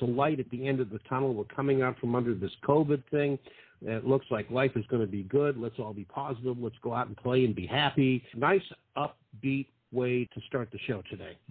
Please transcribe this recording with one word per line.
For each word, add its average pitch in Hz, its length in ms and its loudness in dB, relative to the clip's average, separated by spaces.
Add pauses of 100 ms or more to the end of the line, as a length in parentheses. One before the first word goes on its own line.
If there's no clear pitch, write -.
a - 20 0
light 139 340 2
at 131 120 -4
the 127 180 -4
end 135 120 2
of 117 100 -4
the 107 80 -6 (100)
tunnel. 131 240 0
We're 107 120 -2
coming 135 360 0
out 127 180 2
from 120 160 0
under 120 200 2
this 92 160 -4 (120)
covid 143 480 4
thing. 143 280 2 (420)
It 110 260 -4
looks 135 240 4
like 107 200 -2
life 131 260 2
is 110 140 -2
gonna 113 160 2
be 98 160 -4
good. 139 340 2
Let's 117 220 -8
all 107 160 -6
be 101 100 -10
positive. 127 540 -6
Let's 117 240 -6
go 120 100 -4
out 120 140 -2
and 110 100 -12
play 127 300 4
and 110 80 2
be 90 120 -6
happy." 131 560 2 (140)
Nice 160 240 4 (380)
upbeat 135 720 -4 (220)
way 123 440 0
to 113 120 -12
start 123 240 -4
the - 160 -12
show 104 240 -4
today. 87 280 -14 (120)